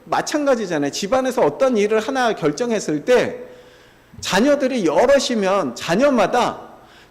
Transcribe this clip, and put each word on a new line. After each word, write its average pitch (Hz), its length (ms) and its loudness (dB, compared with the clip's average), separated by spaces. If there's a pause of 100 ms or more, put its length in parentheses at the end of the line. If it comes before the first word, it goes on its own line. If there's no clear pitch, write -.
마찬가지잖아요. 208 840 -2
집안에서 254 520 -2
어떤 254 340 2
일을 208 220 2
하나 247 340 -2
결정했을 165 720 -2
때 214 340 2 (840)
자녀들이 262 640 0
여럿이면 196 880 2
자녀마다 202 880 0 (500)